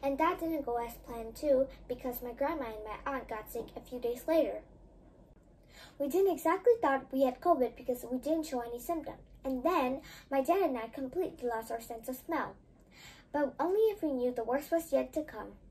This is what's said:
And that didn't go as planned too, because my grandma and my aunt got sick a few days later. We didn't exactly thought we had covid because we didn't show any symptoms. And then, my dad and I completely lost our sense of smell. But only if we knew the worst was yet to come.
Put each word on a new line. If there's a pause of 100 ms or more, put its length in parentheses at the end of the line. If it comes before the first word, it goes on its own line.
And
that
didn't
go
as (120)
planned
too, (220)
because
my
grandma
and
my
aunt
got
sick (100)
a
few
days
later. (1400)
We
didn't
exactly
thought
we
had
covid
because
we
didn't
show
any
symptoms. (260)
And
then, (300)
my
dad
and
I
completely
lost
our
sense
of
smell. (800)
But
only (100)
if
we
knew
the
worst
was
yet
to
come. (200)